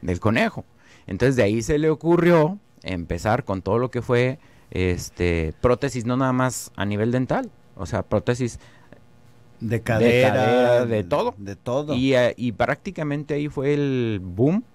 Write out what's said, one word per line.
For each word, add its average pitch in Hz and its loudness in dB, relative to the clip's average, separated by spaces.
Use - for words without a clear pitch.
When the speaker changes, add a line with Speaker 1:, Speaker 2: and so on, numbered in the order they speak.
Speaker 1:
del 90 -4
conejo. 127 0
Entonces 120 0
de 120 4
ahí 107 2
se 151 0
le 156 2
ocurrió 170 2
empezar 87 -4
con 95 -4
todo 98 0
lo 123 -2
que 120 -4
fue, 127 0
este, 87 -2
prótesis, 123 0
no 123 -2
nada 131 0
más 127 -2
a 98 -4
nivel 104 0
dental, 143 -2
o 95 -10
sea, 95 -4
prótesis 120 -2
Speaker 2:
De 113 -2
Speaker 1:
de - -4
Speaker 2:
cadera, 117 4
Speaker 1:
cadera, 123 4
de 110 0
todo. 160 -2
Speaker 2:
de 98 -10
todo. 143 -4
Speaker 1:
Y, 131 2
eh, 123 4
y 120 -4
prácticamente 147 -4
ahí 147 -4
fue 143 -2
el 131 0
boom 120 0